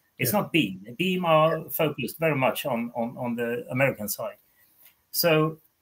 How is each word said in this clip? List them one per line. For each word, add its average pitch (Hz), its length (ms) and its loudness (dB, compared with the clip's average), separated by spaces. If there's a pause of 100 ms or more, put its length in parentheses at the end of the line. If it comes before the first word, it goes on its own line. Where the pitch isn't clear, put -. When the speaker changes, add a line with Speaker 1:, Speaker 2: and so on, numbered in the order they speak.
(200)
Speaker 1:
It's 120 140 0
Speaker 2:
Yeah. 208 80 2
Speaker 1:
not - 100 -8
Beam. 107 340 0 (120)
Beam 180 260 0
are 160 360 4
Speaker 2:
Yeah. 151 100 -12
Speaker 1:
focused - 500 -4
very 160 160 2
much 131 300 2
on, 120 300 -2
on, 120 220 -4
on 120 180 -4
the 120 340 -4
American 123 400 0
side. 110 280 -8 (760)
So 160 480 2 (220)